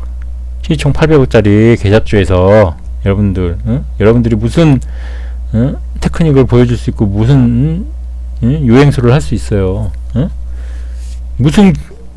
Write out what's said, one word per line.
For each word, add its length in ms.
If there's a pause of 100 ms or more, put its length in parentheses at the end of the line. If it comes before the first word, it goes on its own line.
(600)
시총 320
팔백 260
억짜리 560
계좌주에서 1000 (280)
여러분들, 520 (100)
응? 160 (160)
여러분들이 380
무슨, 420 (760)
응? 200 (240)
테크닉을 460
보여줄 320
수 140
있고 140
무슨, 300
응? 500 (580)
응? 220
유행수를 460
할 80
수 160
있어요? 560 (240)
응? 140 (1040)
무슨, 380 (440)